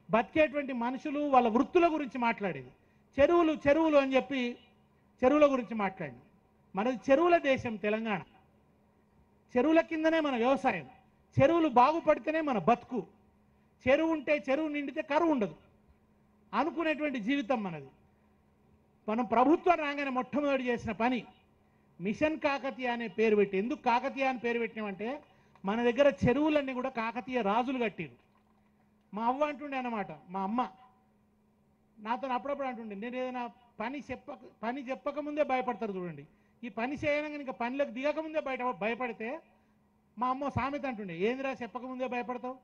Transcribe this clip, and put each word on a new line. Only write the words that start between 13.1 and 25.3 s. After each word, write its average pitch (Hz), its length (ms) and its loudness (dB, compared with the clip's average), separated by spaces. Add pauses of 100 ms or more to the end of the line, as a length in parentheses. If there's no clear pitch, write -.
చెరువు 320 220 4
ఉంటే, 294 380 -2
చెరువు 302 180 0
నిండితే 294 340 -6
కరువు 311 300 0
ఉండదు 208 240 0 (960)
అనుకునేటువంటి 294 680 -2
జీవితం 240 440 -2
మనది. 156 240 -8 (1200)
మనం 226 160 0
ప్రభుత్వం 285 500 4
రాగానే 285 340 -4
మొట్టమొదటి 262 540 -2
చేసిన 233 280 -2
పని 226 320 0 (800)
మిషన్ 294 380 0
కాకతీయ 262 480 -2
అనే 240 200 -4
పేరు 214 280 2
పెట్టి, 202 220 2
ఎందుకు 240 260 -2
కాకతీయ 247 420 0
అని 262 140 0
పేరు 233 200 -2
పెట్టినామంటే 220 640 -6 (440)